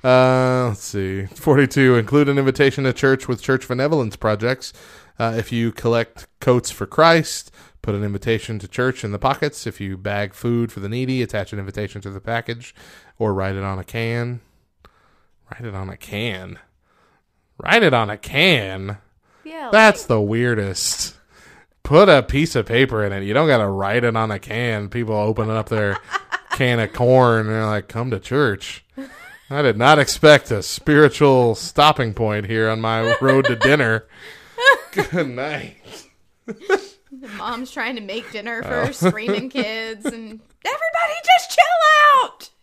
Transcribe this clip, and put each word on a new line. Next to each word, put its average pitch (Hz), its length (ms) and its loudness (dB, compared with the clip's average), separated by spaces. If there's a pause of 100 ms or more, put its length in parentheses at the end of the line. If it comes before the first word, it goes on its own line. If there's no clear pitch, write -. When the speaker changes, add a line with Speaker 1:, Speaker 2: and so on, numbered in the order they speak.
Speaker 1:
Uh, 127 640 4
let's 101 140 -6
see. 95 420 -6
Forty-two, 135 680 2
include 135 340 2
an 139 80 0
invitation 135 460 2
to 127 100 0
church 135 340 0
with 123 140 -4
church 131 260 -2
benevolence 131 480 -2
projects. 110 560 -4 (460)
Uh, 113 200 -2
if 113 140 -6
you 117 200 -2
collect - 560 -2 (120)
coats 123 300 2
for - 160 -10
Christ, - 640 2 (320)
put 104 140 -4
an 104 80 -4
invitation 104 560 -4
to 98 80 -14
church 127 360 -4
in 104 80 -6
the 101 80 -8
pockets. 135 460 -4
If 113 140 -10
you 95 180 -8
bag 101 360 -6
food 117 380 -4
for - 80 -12
the 98 100 -8
needy, 127 320 -4
attach 107 320 -6
an 104 60 -8
invitation 98 420 -10
to 101 80 -12
the 98 100 -14
package 117 560 -8 (420)
or 104 160 -2
write 95 220 -4
it 98 80 -6
on 95 160 -6
a 90 40 -12
can. 117 580 -6 (1080)
Write 120 140 -16
it 101 100 -12
on 95 140 -10
a - 80 -16
can. 101 600 -10 (1000)
Write 220 260 0
it 147 100 4
on 110 160 0
a 104 80 -10
can? 104 800 -2 (460)
Speaker 2:
Yeah, 311 280 -14
Speaker 1:
That's 214 300 6
Speaker 2:
like - 60 -14
Speaker 1:
the 110 140 2
weirdest. 107 960 -4 (680)
Put 185 260 6
a 139 140 6
piece 147 320 -2
of 113 100 0
paper 120 400 0
in 98 80 -4
it. 98 100 -6
You 101 100 -4
don't 156 140 2
gotta 117 200 2
write 98 360 -2
it 117 120 0
on 110 160 -2
a 101 80 -6
can. 107 500 -6
People 110 260 -4
opening 110 400 -2
up 110 140 -4
their 104 280 -2 (280)
Speaker 2:
<laughs> - 260 -10
Speaker 1:
can 131 280 0
of 107 140 -2
corn 123 480 4
and 107 80 -4
they're 110 160 -2
like, 107 220 -4
"Come 120 240 -8
to 101 80 -4
church." 123 640 -4 (680)
I 143 120 -4
did 113 160 2
not 143 220 6
expect 147 520 6
a 101 120 -2
spiritual 139 920 4
stopping 147 580 2
point 104 340 -4
here 110 220 0
on 110 120 -2
my 113 400 0
road 135 240 4
to 123 100 0
dinner. 117 500 2 (460)
Speaker 2:
<laughs> 508 400 4
Speaker 1:
Good 175 380 -2
night. 139 460 -10 (720)
Speaker 2:
The 269 800 -8 (100)
mom's 247 340 -10
trying 247 240 -8
to 220 60 -10
make 214 300 -12
dinner 226 320 -10
for - 60 -10
her, - 200 -4
Speaker 1:
Oh. - 20 -6
Speaker 2:
screaming 208 580 -4
kids, 220 560 -8
and, 226 340 -12 (240)
"Everybody 640 500 -4 (100)
just 719 340 2
chill 605 640 4
out!" - 260 -12 (140)